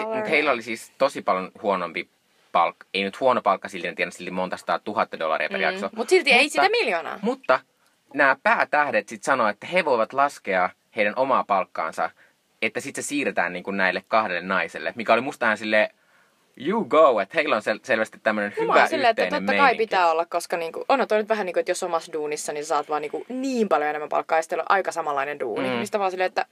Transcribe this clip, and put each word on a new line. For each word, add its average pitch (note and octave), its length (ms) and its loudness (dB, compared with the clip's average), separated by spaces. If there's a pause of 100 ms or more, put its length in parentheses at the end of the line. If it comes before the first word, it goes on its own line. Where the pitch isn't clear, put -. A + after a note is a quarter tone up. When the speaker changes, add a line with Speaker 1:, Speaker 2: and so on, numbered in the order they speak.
Speaker 1:
Fowler. A3 120 -6
Speaker 2:
mutta G#3+ 140 -4
heillä D3+ 220 2
oli A#2 100 0
siis A2+ 360 -10
tosi C3+ 240 0
paljon F#2 300 -2 (100)
huonompi F2 480 -2 (420)
palkka. E2+ 420 2
Ei G2 100 0
nyt G2 160 -6
huono B2 220 4
palkka G2 280 0
silti, F2 180 -8
en D#2+ 80 -6
tiedä, F2 160 -2
silti F2+ 200 -12
monta F#2 260 -4
sataa E2+ 220 -2
tuhatta G2+ 400 -4
dollaria D#2 300 0
per G3 80 -6
Speaker 1:
Mm. - 60 -2
Speaker 2:
jakso. F#3+ 320 -2
Speaker 1:
Mut A#3 140 -6
silti D#4 220 4
ei B3 120 6
Speaker 2:
Mutta D4+ 80 -2
Speaker 1:
sitä - 180 2
miljoonaa. F#3 520 -2
Speaker 2:
mutta A3+ 380 0 (540)
nämä C#3 300 4
päätähdet D3 680 2
sit A2 140 -12
sanoo, C3 240 2
että G#2 200 -4
he F3 180 0
voivat A#2+ 280 2
laskea G2 560 0 (260)
heidän G#2+ 200 2
omaa B2 280 2
palkkaansa, F2 680 -2 (520)
että A2+ 180 -4
sit C3 160 -10
se C3 60 -4
siirretään, G2 520 -2
niinku, F2+ 180 -8
näille F#2+ 360 0
kahdelle G2 340 0
naiselle, E2+ 540 -4
mikä A#2 180 2
oli A#2 80 4
musta C3+ 240 -4
ihan G#2+ 120 2
silleen, G#2+ 320 2 (800)
you G3+ 180 0
go, C#3 340 6
että F#2+ 160 -4
heillä D3+ 200 2
on G#2+ 60 0
sel-, G#2+ 220 -2
selvästi A2 400 -2
tämmönen G#2 340 0
Speaker 1:
No A4+ 80 -2
mä A4+ 80 0
Speaker 2:
hyvä - 60 6
Speaker 1:
oon - 100 4
silleen, C#4 200 2
että A3 140 0
Speaker 2:
yhteinen F#3+ 220 -2
Speaker 1:
totta - 120 0
kai C#4 100 6
Speaker 2:
meininki. A3+ 160 2
Speaker 1:
pitää F#3 280 2
olla, E3 140 0
koska, F3 320 -4
niinku, E3 320 -8
on B3 180 2
toi G#3+ 100 2
nyt G#3+ 120 -2
vähän, G#3+ 160 0
niinku, F3 140 -2
että F3 120 -2
jos F3+ 120 -2
omassa E3+ 300 -4
duunissa, D3+ 400 -6
niin D3 120 -6
saat D3+ 240 -2
vaan, D3+ 120 -2
niinku, D3+ 280 -8
niin B3+ 400 -2
paljon D3+ 200 2
enemmän D3+ 200 -6
palkkaa, D3+ 280 0
ja D#3+ 40 2
sitten D#3+ 180 -4
on D#3 100 -6
aika F#3 220 0
samanlainen D3 480 -4
duuni. B2+ 300 -4
Speaker 2:
Mm. B3+ 60 -2
Speaker 1:
Mistä A3 240 -4
vaan F#3+ 120 0
silleen, F#3 160 -2
että - 240 -4